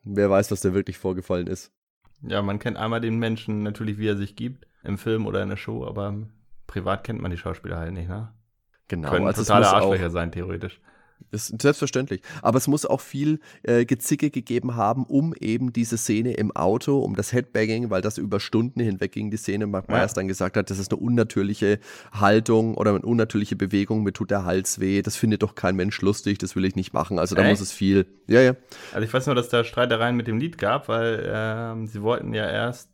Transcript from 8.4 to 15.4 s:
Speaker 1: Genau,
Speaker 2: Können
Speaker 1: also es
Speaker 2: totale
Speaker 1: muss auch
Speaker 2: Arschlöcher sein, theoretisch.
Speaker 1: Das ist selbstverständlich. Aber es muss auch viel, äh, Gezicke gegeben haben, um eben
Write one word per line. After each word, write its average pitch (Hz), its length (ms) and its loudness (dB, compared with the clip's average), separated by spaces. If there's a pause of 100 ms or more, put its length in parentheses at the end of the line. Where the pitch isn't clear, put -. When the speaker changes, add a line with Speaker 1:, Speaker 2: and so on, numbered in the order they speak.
Speaker 1:
Genau, 80 220 -6
Speaker 2:
Können 90 180 2
Speaker 1:
also 101 140 -2
es 107 60 -2
Speaker 2:
totale 104 180 8
Speaker 1:
muss 98 80 6
auch 98 80 6
Speaker 2:
Arschlöcher 92 280 2
sein, 85 220 -4
theoretisch. 90 480 -8 (520)
Speaker 1:
Das - 180 -8
ist 110 120 -10
selbstverständlich. 135 600 0 (200)
Aber - 160 4
es - 100 0
muss 147 180 2
auch - 160 0
viel, 151 380 -2 (240)
äh, 120 220 4
Gezicke 139 440 0
gegeben 120 460 -4
haben, 117 300 0
um 165 340 2
eben 120 340 -2